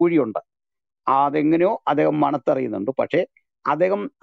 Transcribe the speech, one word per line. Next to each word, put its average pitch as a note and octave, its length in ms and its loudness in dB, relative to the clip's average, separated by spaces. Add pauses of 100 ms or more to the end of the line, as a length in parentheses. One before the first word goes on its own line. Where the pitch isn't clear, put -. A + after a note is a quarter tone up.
കുഴിയുണ്ട്. D3+ 380 2 (680)
ആ, C#3 180 4
അതെങ്ങനെയോ D#3 600 0
അദ്ദേഹം D3+ 320 0
മണത്തറിയുന്നുണ്ട്. C3 800 -2
പക്ഷേ D3+ 260 0 (420)
അദ്ദേഹം F#3 440 -2 (120)